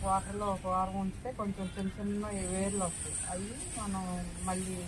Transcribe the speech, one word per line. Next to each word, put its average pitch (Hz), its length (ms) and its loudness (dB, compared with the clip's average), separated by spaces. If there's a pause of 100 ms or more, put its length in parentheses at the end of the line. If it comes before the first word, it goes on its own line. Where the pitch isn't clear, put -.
వాటర్లో 196 420 4
ఒక 190 220 2
వారం 190 320 4
ఉంచితే 196 320 -2
కొంచెం 202 380 -2 (100)
చిన్న 190 220 -2
చిన్న 208 260 0
వేర్లు 196 560 2
వస్తాయి. - 320 -2 (140)
అవి 190 200 -2 (300)
మనం 185 460 0 (180)
మళ్ళీ 185 440 0